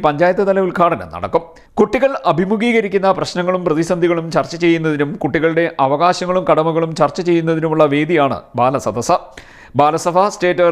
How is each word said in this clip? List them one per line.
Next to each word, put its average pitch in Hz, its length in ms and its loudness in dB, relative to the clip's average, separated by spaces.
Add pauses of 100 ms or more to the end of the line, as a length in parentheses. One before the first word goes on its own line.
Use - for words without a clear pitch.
പഞ്ചായത്ത് 175 440 2
തല 190 180 2
ഉദ്ഘാടനം 165 480 0
നടക്കും. 98 280 -2 (360)
കുട്ടികൾ 226 320 2 (200)
അഭിമുഖീകരിക്കുന്ന 196 840 0
പ്രശ്നങ്ങളും 180 500 -4
പ്രതിസന്ധികളും 165 680 0
ചർച്ച 139 280 -2
ചെയ്യുന്നതിനും 156 480 0 (120)
കുട്ടികളുടെ 160 420 0 (200)
അവകാശങ്ങളും 180 640 0
കടമകളും 160 500 -2
ചർച്ച 143 180 0 (100)
ചെയ്യുന്നതിനുമുള്ള 160 560 0 (100)
വേദിയാണ് 147 440 0 (220)
ബാലസദസ്സ്. 135 560 0 (640)
ബാലസഭ 165 540 2
സ്റ്റേറ്റ് 175 360 2